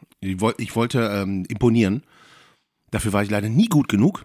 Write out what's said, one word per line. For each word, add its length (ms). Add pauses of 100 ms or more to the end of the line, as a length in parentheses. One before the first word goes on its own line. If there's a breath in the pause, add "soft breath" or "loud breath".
(200)
ich 200
woll-, 180
ich 160
wollte, 260 (120)
ähm, 360
imponieren. 540 (880 soft breath)
Dafür 220
war 100
ich 80
leider 180
nie 200
gut 200
genug. 360